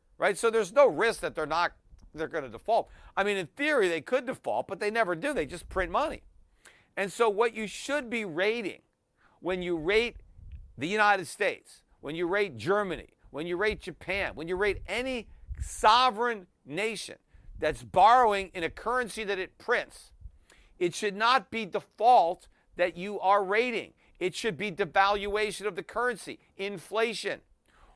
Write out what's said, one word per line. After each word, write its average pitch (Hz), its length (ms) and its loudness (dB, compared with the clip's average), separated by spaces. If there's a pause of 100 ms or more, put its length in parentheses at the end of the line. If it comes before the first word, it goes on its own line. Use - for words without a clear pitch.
(180)
right? 185 180 2
So 233 140 0
there's 214 220 0
no 277 140 8
risk 196 340 2
that 156 140 -6
they're 156 120 -4
not, 160 260 0 (420)
they're 156 140 -6
gonna 139 220 -8
default. 180 380 0 (280)
I 196 80 2
mean, 202 140 0
in 180 100 -4
theory, 285 400 2
they 165 140 -2
could 254 240 -2
default, 123 420 -4
but 185 100 -8
they 208 120 -2
never 208 260 0
do. 285 160 -2
They 180 140 -2
just 165 220 -12
print 185 220 -4
money. 269 320 -2 (760)
And 190 140 -2
so 233 180 2
what 214 260 2
you 220 120 -6
should 277 440 -6
be 226 140 -4
rating 190 580 -2 (580)
when 180 220 -4
you 175 140 -2
rate 202 400 0 (600)
the 135 120 -4
United 208 380 2
States, - 560 -6 (180)
when 143 140 -10
you 175 120 -4
rate 185 300 -2
Germany, 165 520 -2 (220)
when 151 160 -8
you 175 100 -4
rate 202 240 -2
Japan, 180 540 -6
when 160 140 -8
you 180 80 -2
rate 190 300 0
any 240 420 -6 (320)
sovereign 233 840 2 (200)
nation 196 500 -6 (420)
that's 147 240 -2
borrowing 202 720 6
in 175 100 -4
a 156 60 -2
currency 226 540 -4
that 196 140 -2
it 185 200 -8
prints, - 540 -4 (640)
it 175 160 0
should 202 220 -4
not 226 340 2
be 226 160 -4
default 196 840 2 (280)
that 175 200 0
you 196 240 -6
are 202 240 4
rating. 208 480 0 (260)
It 180 160 -2
should 208 220 -4
be 202 160 -4
devaluation 196 920 0
of 190 100 -4
the 196 60 -6
currency, 220 560 -6 (180)
inflation. 196 840 -4 (560)